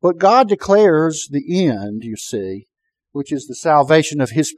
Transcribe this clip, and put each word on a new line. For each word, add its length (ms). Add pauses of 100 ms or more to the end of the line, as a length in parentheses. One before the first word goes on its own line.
But 180
God 280
declares 840
the 360
end, 360
you 120
see, 500 (460)
which 200
is 160
the 80
salvation 680
of 100
his 260